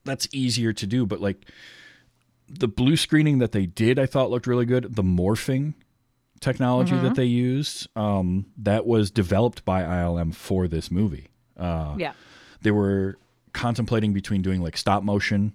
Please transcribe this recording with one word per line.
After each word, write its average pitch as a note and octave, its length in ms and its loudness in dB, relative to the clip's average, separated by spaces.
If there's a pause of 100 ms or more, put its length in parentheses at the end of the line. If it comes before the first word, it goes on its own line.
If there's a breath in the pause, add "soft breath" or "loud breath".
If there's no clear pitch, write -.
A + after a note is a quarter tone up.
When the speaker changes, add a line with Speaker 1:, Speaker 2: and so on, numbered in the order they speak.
Speaker 1:
that's C3+ 280 -6
easier A#2+ 420 -2
to G#2 140 -6
do, A#2+ 180 0
but, F#2 160 -4
like, G2 240 -4 (1040 loud breath)
the B2 180 -4
blue B2+ 300 2
screening D3+ 420 2
that A#2+ 140 0
they G2 120 0
did, A2 320 0
I C3+ 80 2
thought C3 240 0
looked A#2+ 180 -4
really B2 180 2
good. B2 300 0
The G#2+ 80 0
morphing A2 720 0 (680)
technology B2 540 2
Speaker 2:
Mm-hmm. B2+ 100 2
Speaker 1:
that - 100 2
they C3 100 2
used, B2 720 -2
um, G2 520 0 (100)
that G#2 280 0
was A2 240 2
developed G2+ 540 0
by F#2 200 0
I F2 180 -2
L F2 180 0
M E2 120 -2
for F#2 360 -2
this D#2+ 240 -4
movie. F2 380 -2 (260)
Uh, D#2+ 420 -4
Speaker 2:
Yeah. D#3 160 -6 (480 loud breath)
Speaker 1:
they G#2+ 100 2
were G2 460 2 (360)
contemplating A2+ 580 0
between G2 300 -2
doing, F#2 200 0
like, E2 140 -6
stop G2+ 280 0
motion G2+ 520 0